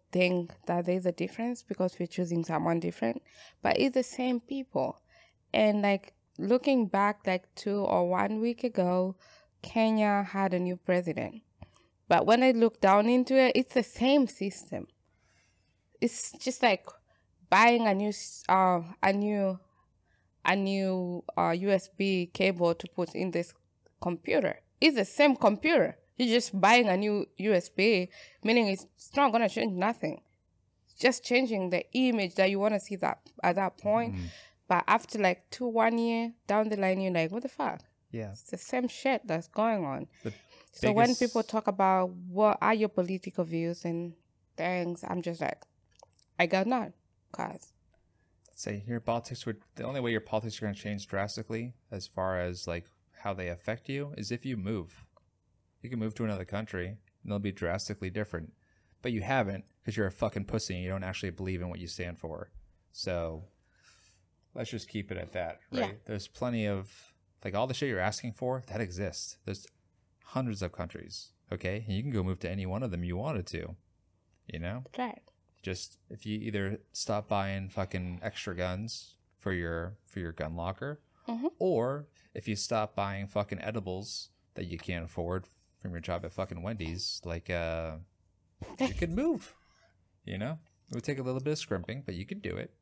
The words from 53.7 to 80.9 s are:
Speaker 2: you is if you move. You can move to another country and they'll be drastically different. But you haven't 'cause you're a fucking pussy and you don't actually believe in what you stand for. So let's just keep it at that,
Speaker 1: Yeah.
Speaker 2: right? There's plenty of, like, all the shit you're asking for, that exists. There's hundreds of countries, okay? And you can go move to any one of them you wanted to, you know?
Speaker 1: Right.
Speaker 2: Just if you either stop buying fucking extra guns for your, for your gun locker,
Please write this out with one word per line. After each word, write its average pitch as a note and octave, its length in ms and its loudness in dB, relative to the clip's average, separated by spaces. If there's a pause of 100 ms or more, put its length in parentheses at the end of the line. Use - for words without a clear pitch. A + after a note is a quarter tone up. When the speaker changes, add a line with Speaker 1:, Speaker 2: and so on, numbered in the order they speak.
Speaker 2:
you C#3+ 280 -6
is G2+ 140 -8
if A#2+ 160 -6
you B2+ 100 -4
move. G2 480 -6 (800)
You B2 80 -12
can B2 80 -6
move A2 180 -4
to A#2 80 -2
another G2 200 -4
country G2 440 -6 (340)
and G2+ 100 -6
they'll G2+ 80 -2
be G2+ 120 -2
drastically F#2+ 580 -4
different. F2+ 420 -6 (500)
But B2+ 100 -4
you G#2 100 -2
haven't G2 420 -2 (200)
'cause G2+ 120 -6
you're G#2 100 0
a F#2 60 -4
fucking G2+ 320 -4
pussy G2+ 300 -4
and F2+ 100 -6
you F2+ 60 -4
don't F#2+ 120 -4
actually F#2 280 -6
believe F#2 320 -6
in F2+ 80 -6
what F2 100 -10
you E2+ 80 -12
stand F2 320 -10
for. - 320 -10 (400)
So E2+ 560 -6 (1080)
let's A#2+ 160 -8
just - 180 -10
keep G2 220 -8
it F#2 60 -6
at E2+ 160 -10
that, E2+ 280 -6 (100)
Speaker 1:
Yeah. B3+ 120 -4
Speaker 2:
right? D3 220 -8
There's G#2 240 -8
plenty A#2 380 -4
of, G2 480 -6 (300)
like, G2+ 100 -6
all A2+ 120 0
the C3 80 -6
shit C#3+ 140 -4
you're G#2 120 -2
asking G#2+ 340 -4
for, B2+ 320 -4
that - 140 -6
exists. F#2 640 -8
There's - 220 -10 (580)
hundreds A#2 360 -6
of F2+ 120 -6
countries, - 600 -12 (200)
okay? G2 340 -6
And F#2+ 100 -4
you A2 60 -2
can C#3+ 80 -6
go G#2 120 -2
move F#2 180 -2
to E2+ 100 -4
any F#2+ 160 -4
one G2 160 -4
of A#2 80 -4
them F2 140 -4
you F2+ 120 -4
wanted A#2 320 -4
to, E2 280 -10 (720)
you E2+ 120 -12
know? G#2 260 -8 (140)
Speaker 1:
Right. B3 240 -8 (400)
Speaker 2:
Just - 360 -10 (100)
if - 180 -18
you G#2+ 140 -6
either G#2 400 -4 (120)
stop G#2 360 -4
buying G2 400 -2
fucking F2+ 540 -6
extra - 340 -8
guns F#2 580 -8 (240)
for G2 140 -4
your, E2+ 440 -4 (100)
for - 140 -10
your E2 120 -6
gun D#2+ 240 -6
locker, G2 440 -8 (280)